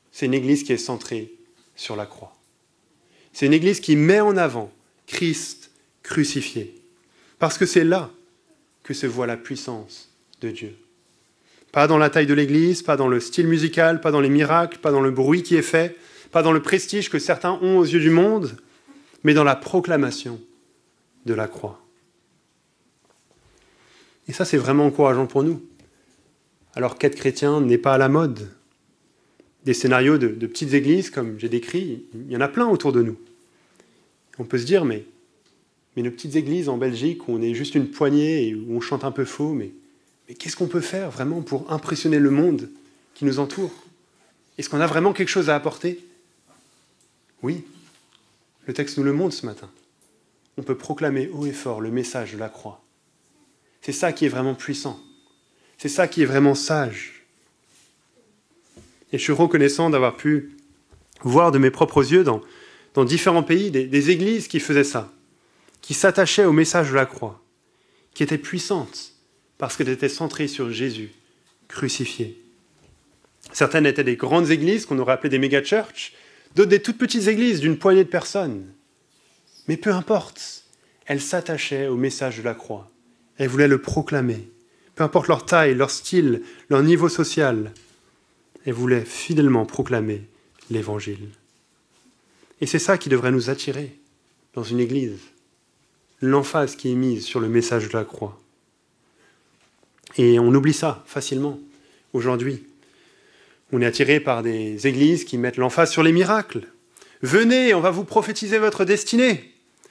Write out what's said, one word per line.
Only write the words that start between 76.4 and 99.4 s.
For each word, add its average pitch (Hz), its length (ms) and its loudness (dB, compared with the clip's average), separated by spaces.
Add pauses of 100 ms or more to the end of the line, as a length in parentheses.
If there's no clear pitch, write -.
d'autres 196 140 6
des 202 120 6
toutes 226 160 -6
petites 233 300 0
églises 220 320 2
d'une 151 180 0
poignée 190 240 6
de 175 60 2
personnes. 151 580 -6 (1040)
Mais 156 80 -2
peu 196 160 -2
importe, - 720 -4 (420)
elles 143 140 -4
s'attachaient 143 640 -6
au 131 80 -2
message 127 440 -4
de 113 40 -12
la 113 120 -4
croix. 104 360 -16 (460)
Elles 135 120 -2
voulaient 139 200 4
le 139 120 4
proclamer. 127 680 -4 (480)
Peu 160 80 0
importe 151 240 2
leur 156 180 0
taille, 151 300 4
leur 135 160 0
style, 143 500 0 (280)
leur 139 120 4
niveau 165 260 4
social, 127 640 -2 (920)
elles 131 80 -4
voulaient 120 320 0
fidèlement 139 600 2
proclamer 107 580 -4 (500)
l'Évangile. 104 560 -8 (1300)
Et 147 60 -2
c'est 156 140 -2
ça 196 180 2
qui - 100 -8
devrait 127 220 2
nous 127 180 0
attirer 135 480 -8 (580)
dans 120 100 -8
une 120 160 -2
église, 120 400 -4 (1000)
l'emphase 139 540 0
qui - 160 -6
est 123 60 -2
mise 127 280 -2
sur - 140 -6
le 113 100 -2
message 113 400 0
de 113 80 -6
la 110 60 -2
croix. - 380 -12 (1800)